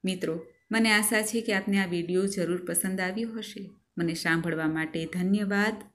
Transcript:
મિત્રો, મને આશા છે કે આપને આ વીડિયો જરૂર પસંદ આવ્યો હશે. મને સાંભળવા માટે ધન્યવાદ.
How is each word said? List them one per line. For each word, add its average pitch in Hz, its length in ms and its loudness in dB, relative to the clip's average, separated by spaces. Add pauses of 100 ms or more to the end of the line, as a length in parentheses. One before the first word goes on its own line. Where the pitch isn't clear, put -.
મિત્રો, 170 400 -2 (260)
મને 220 200 4
આશા 214 300 4
છે 220 200 0
કે 226 120 0
આપને 196 240 2
આ 196 80 4
વીડિયો 175 420 0
જરૂર 180 380 -2
પસંદ 190 360 -2
આવ્યો 220 360 -4
હશે. 208 320 -12 (280)
મને 170 160 0
સાંભળવા 165 540 0
માટે 160 380 -4
ધન્યવાદ. 202 680 0 (220)